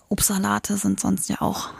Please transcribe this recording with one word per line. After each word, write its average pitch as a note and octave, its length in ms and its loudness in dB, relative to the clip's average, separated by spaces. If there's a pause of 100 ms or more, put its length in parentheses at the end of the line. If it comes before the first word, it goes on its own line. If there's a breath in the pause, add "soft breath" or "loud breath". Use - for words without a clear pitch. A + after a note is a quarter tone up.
Obstsalate G3+ 680 0
sind G3 240 2
sonst F#3+ 260 0
ja - 140 -2
auch G#3 260 -2 (120)